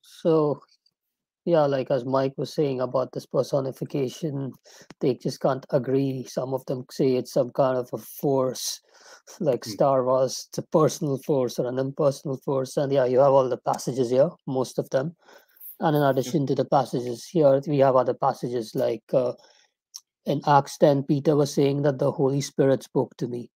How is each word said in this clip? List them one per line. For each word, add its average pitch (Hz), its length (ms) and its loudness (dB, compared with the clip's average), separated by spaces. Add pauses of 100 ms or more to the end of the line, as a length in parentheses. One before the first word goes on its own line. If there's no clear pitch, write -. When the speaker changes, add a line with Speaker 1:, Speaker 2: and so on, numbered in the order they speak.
Speaker 1:
So, 156 580 0 (840)
yeah, 170 160 4
like 139 300 0
as 131 120 0
Mike 135 320 -2
was 135 180 -8
saying 135 280 -2
about 127 320 -4
this 143 120 -10
personification, 135 1300 -4 (480)
they 135 140 0
just 131 260 -6
can't 135 300 -2
agree. 131 560 0
Some 135 280 -6
of 131 120 -6
them 127 260 -6
say 131 240 0
it's 127 160 -4
some 127 200 -2
kind 131 260 0
of 123 160 -6
a 127 40 -8
force, 131 840 -4 (580)
like 139 240 0
Speaker 2:
Hmm. 113 80 -10
Speaker 1:
Star 135 320 2
Wars, 127 460 0
it's - 80 -10
a 123 60 -8
personal 147 560 0
force 131 380 -2
or 131 100 -2
an 127 120 -4
impersonal 135 640 -2
force. 135 320 -4
And 139 160 -2
yeah, 135 140 2
you 127 140 2
have 139 120 6
all 135 160 4
the 120 240 -4
passages 127 380 -2
here, 131 200 4 (160)
most - 320 -2
of 147 120 -6
them. 147 260 -2 (640)
And 156 160 2
in 147 60 4
Speaker 2:
Yeah. 139 80 4
Speaker 1:
addition 135 380 0
to 135 80 2
the 131 100 0
passages 123 600 -2
here, 143 400 4
we 147 140 0
have 131 160 6
other 123 180 2
passages 123 640 -4
like, 120 280 -2 (100)
uh, 123 200 2 (920)
in 147 200 -2
Acts 139 320 4
ten, 139 260 4
Peter 143 340 2
was 143 160 0
saying 143 300 0
that 143 140 0
the 143 140 0
Holy 139 300 0
Spirit 135 420 0
spoke - 320 -4
to - 120 -6
me. 120 280 -10